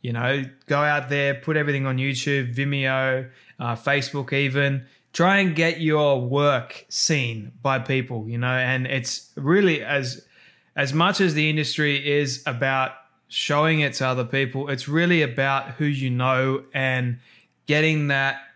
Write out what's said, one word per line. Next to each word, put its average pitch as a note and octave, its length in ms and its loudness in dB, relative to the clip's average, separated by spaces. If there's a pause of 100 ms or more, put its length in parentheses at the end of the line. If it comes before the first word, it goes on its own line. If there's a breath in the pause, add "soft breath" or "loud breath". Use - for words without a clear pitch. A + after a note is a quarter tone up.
You B2 120 -6
know, C3 320 0 (220)
go C#3+ 120 2
out D3 300 0
there, C#3 260 0
put D#3 220 -4
everything C#3+ 300 0
on C3 120 -2
YouTube, C3+ 560 -2
Vimeo, C3 760 0 (280 loud breath)
uh, A#2+ 160 -4
Facebook C#3 580 -2
even. C#3 540 0 (260 soft breath)
Try F#3+ 260 4
and F#3 180 2
get E3 240 0
your D3+ 400 4
work C3 680 0
seen A#2+ 640 -2 (100)
by C3+ 180 0
people, B2+ 480 -4
you A#2+ 100 -4
know, B2 80 -2
and B2+ 400 0
it's B2+ 480 -6
really D#3 480 2
as, B2+ 420 -4 (520 soft breath)
as C#3 160 -2
much F3 280 2
as F3 140 2
the D#3 160 2
industry D3 580 0
is C#3+ 380 0
about C3 460 0 (360)
showing D#3 520 2
it C#3+ 140 0
to C3+ 120 -2
other B2+ 180 0
people, C3+ 440 -2
it's C3+ 180 -6
really E3 360 2
about C3+ 500 0
who D3+ 120 -4
you C3+ 260 -2
know C3 520 0 (100)
and B2+ 460 -2 (480 soft breath)
getting D3+ 420 2
that C3+ 320 0 (160)